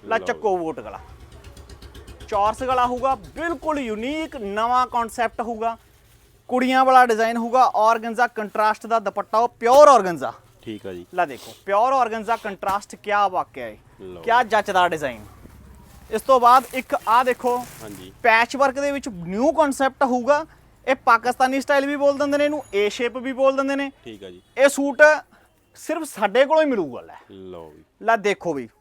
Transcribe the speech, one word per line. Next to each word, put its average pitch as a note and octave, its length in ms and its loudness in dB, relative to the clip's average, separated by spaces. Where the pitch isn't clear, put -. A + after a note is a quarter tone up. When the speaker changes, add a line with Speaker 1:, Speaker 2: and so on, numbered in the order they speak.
Speaker 1:
ਲੈ A3+ 140 -2
Speaker 2:
ਲਓ G3+ 80 -6
Speaker 1:
ਚੱਕੋ F#3+ 320 -2
Speaker 2:
ਜੀ। E3+ 60 -6
Speaker 1:
ਵੋਟ D#3+ 160 -8
ਗਲਾ। F#3+ 200 -14
ਚੌਰਸ G#3+ 340 -2
ਗਲਾ B3+ 240 0
ਹੋਊਗਾ, B3 280 -2
ਬਿਲਕੁਲ D4 640 -6
ਯੂਨੀਕ C4+ 580 -8
ਨਵਾਂ A#3 500 -2
ਕਾਨਸੈਪਟ A#3 540 -6
ਹੋਊਗਾ। A3+ 360 -6
ਕੁੜੀਆਂ B3+ 360 2
ਵਾਲਾ C4 220 8
ਡਿਜ਼ਾਈਨ A3+ 300 0
ਹੋਊਗਾ, A#3 280 2
ਔਰਗੈਂਜ਼ਾ A3+ 640 2
ਕੰਟਰਾਸਟ G#3+ 600 -4
ਦਾ A3+ 120 0
ਦੁਪੱਟਾ, G3+ 400 -4
ਉਹ A#3+ 100 2
ਪਿਓਰ C4 400 8
ਔਰਗੈਂਜ਼ਾ। F3 440 4
Speaker 2:
ਠੀਕ G#2+ 240 -14
ਆ G2 60 -10
ਜੀ। F2 220 -14
Speaker 1:
ਲੈ F3+ 120 0
ਦੇਖੋ, B2+ 280 -16
ਪਿਓਰ G#3+ 260 0
ਔਰਗੈਂਜ਼ਾ A3+ 440 -2
ਕੰਟਰਾਸਟ, G3 580 -8
ਕਿਆ G3+ 340 -2
ਵਾਕਿਆ D3 380 -6
ਹੈ, G#2+ 100 -14
Speaker 2:
ਲਓ। F#2+ 220 -16
Speaker 1:
ਕਿਆ A#3 200 2
ਜੱਚਦਾ G3+ 460 0
ਡਿਜ਼ਾਈਨ। C#3 360 -6
ਇਸ G#3+ 120 -6
ਤੋਂ C4 180 4
ਬਾਅਦ A#3+ 240 6
ਇੱਕ C4 220 -6
ਆਹ A#3+ 160 4
ਦੇਖੋ, B3 340 -2
Speaker 2:
ਹਾਂਜੀ। G3 540 -16
Speaker 1:
ਪੈਚ A#3 340 2
ਵਰਕ C4+ 240 2
ਦੇ C#4+ 120 -2
ਵਿੱਚ C#4 160 -8
ਨਿਊ G3 440 -2
ਕਾਨਸੈਪਟ C4+ 520 0
ਹੋਊਗਾ। B3+ 420 0
ਇਹ C4 80 2
ਪਾਕਿਸਤਾਨੀ B3+ 680 0
ਸਟਾਈਲ C#4 260 0
ਵੀ C#4+ 100 -4
ਬੋਲ C#4 220 0
ਦਿੰਦੇ C#4+ 200 -2
ਨੇ D4 60 2
ਇਹਨੂੰ, D4 200 -4
ਏ G3+ 140 0
ਸ਼ੇਪ A#3+ 280 -6
ਵੀ B3+ 160 -8
ਬੋਲ C4+ 240 2
ਦਿੰਦੇ C#4 200 -2
ਨੇ। C#4 140 -6
Speaker 2:
ਠੀਕ - 200 -16
ਆ F#2 60 -16
ਜੀ। F2+ 120 -20
Speaker 1:
ਇਹ C4+ 120 6
ਸੂਟ C#4 340 2
ਸਿਰਫ D#4+ 300 -8
ਸਾਡੇ A3 400 0
ਕੋਲੋਂ D#4 180 2
ਹੀ D#4 40 2
ਮਿਲੂਗਾ। D#3+ 340 -4
ਲੈ D#2+ 160 -20
Speaker 2:
ਲਓ F2+ 460 -16
ਜੀ। D#2 80 -20
Speaker 1:
ਲੈ A3+ 140 0
ਦੇਖੋ F#3 380 -4
ਵੀ B2 140 -8